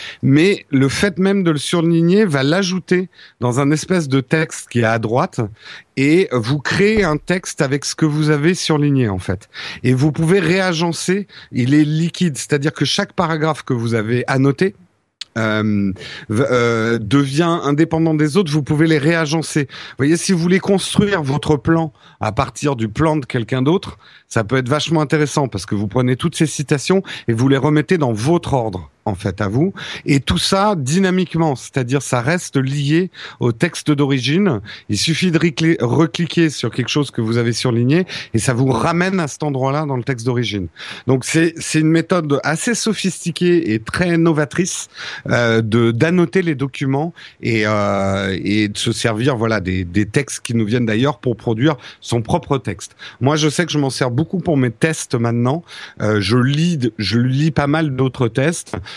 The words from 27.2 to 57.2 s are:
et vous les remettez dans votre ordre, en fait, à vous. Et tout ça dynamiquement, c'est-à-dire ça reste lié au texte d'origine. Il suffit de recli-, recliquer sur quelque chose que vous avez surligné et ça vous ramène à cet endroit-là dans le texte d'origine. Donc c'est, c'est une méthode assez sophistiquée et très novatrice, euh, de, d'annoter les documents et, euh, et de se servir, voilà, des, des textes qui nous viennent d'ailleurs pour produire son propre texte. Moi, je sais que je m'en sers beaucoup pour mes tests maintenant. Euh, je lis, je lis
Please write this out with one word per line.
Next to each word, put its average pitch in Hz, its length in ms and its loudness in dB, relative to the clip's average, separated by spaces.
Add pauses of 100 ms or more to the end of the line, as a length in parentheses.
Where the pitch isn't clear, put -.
et 120 40 2
vous 120 160 2
les 135 80 4
remettez 151 420 2
dans 135 140 2
votre 147 420 0
ordre, 101 360 -4 (140)
en 95 100 -2
fait, 92 280 -4
à 101 60 0
vous. 147 260 0 (320)
Et 143 140 2
tout 175 180 0
ça 196 360 2
dynamiquement, 165 800 0
c'est-à-dire 131 460 -2
ça 123 220 0
reste 160 340 -2
lié 143 540 0 (300)
au 123 120 2
texte 156 380 -2
d'origine. 139 720 0 (280)
Il 104 80 -2
suffit 165 340 0
de 160 80 2
recli-, 165 420 2
recliquer 160 680 0
sur 123 220 -6
quelque - 180 -4
chose 147 220 -2
que - 100 -6
vous 113 160 -2
avez 120 160 0
surligné 127 540 2 (260)
et 113 60 0
ça 127 160 0
vous 131 140 2
ramène 170 520 0
à 151 80 -2
cet - 140 -12
endroit-là 139 420 -2
dans 139 120 -4
le 120 80 -4
texte 123 200 -4
d'origine. 120 440 -2 (380)
Donc 131 200 2
c'est, 160 320 2
c'est 156 220 -2
une 156 100 4
méthode 165 520 2
assez 165 320 -2
sophistiquée 175 1000 0
et 113 60 -2
très 170 360 0
novatrice, 165 720 0 (400)
euh, 117 320 2
de, 113 300 2
d'annoter 170 500 2
les 170 140 0
documents 139 580 -4 (300)
et, 110 240 0
euh, 98 760 0
et 104 260 0
de 104 100 -8
se 117 140 -2
servir, 117 440 0
voilà, 110 240 0
des, 92 240 -2
des 95 220 0
textes 139 340 -4
qui - 140 -6
nous 113 100 0
viennent 117 220 0
d'ailleurs 123 320 0
pour 120 180 -4
produire 123 400 0 (240)
son 117 220 -2
propre 143 340 -2
texte. - 400 -10 (240)
Moi, 143 160 4
je 151 140 2
sais 175 160 0
que - 60 -8
je 151 60 0
m'en 135 120 0
sers 127 200 -2
beaucoup 165 300 -2
pour 160 160 0
mes 127 140 2
tests - 440 -2
maintenant. 120 480 0 (380)
Euh, 107 200 2
je 98 160 2
lis, 147 420 2 (200)
je 107 200 0
lis 131 340 2